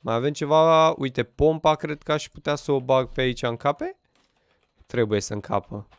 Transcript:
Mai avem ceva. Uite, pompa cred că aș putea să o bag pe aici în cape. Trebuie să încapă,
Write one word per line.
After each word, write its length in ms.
Mai 140
avem 180
ceva. 580
Uite, 320
pompa 520
cred 280
că 100
aș 160
putea 260
să 180
o 80
bag 280
pe 120
aici 220
în 140
cape. 400
Trebuie 340
să 120
încapă, 560